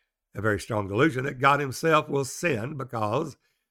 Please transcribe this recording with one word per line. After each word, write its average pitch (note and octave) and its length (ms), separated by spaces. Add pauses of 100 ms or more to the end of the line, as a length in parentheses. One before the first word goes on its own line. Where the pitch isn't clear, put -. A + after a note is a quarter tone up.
(340)
A G#2 80
very G#2 180
strong G#2 280
delusion B2+ 380
that C3+ 160
God C#3 180
himself D3+ 480
will C#3 160
sin C#3 540
because B2 580 (360)